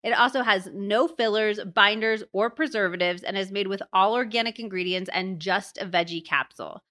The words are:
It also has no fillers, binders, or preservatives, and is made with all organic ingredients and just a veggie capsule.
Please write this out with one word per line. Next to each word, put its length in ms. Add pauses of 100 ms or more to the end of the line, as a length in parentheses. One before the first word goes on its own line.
It 80
also 300
has 300
no 360
fillers, 560
binders, 580 (100)
or 160
preservatives, 760
and 120
is 140
made 160
with 160 (100)
all 220
organic 460
ingredients 520
and 280
just 380
a 80
veggie 380
capsule. 560 (100)